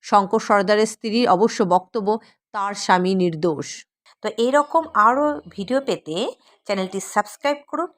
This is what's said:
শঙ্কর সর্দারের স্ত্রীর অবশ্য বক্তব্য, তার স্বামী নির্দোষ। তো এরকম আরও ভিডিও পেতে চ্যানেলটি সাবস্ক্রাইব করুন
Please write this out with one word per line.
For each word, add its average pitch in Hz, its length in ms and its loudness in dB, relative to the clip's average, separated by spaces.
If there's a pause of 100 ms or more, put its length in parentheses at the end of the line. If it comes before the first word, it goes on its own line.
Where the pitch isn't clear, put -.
শঙ্কর 202 400 2
সর্দারের 208 460 2
স্ত্রীর 226 420 -2
অবশ্য 208 360 2
বক্তব্য, 190 540 0 (340)
তার 202 220 -6
স্বামী 185 400 2
নির্দোষ। 165 720 -2 (360)
তো 214 160 -4
এরকম 285 460 2 (100)
আরও 269 540 2
ভিডিও 247 320 -4
পেতে 220 520 -4 (320)
চ্যানেলটি 190 360 -4
সাবস্ক্রাইব - 560 -4 (120)
করুন 320 180 -4 (120)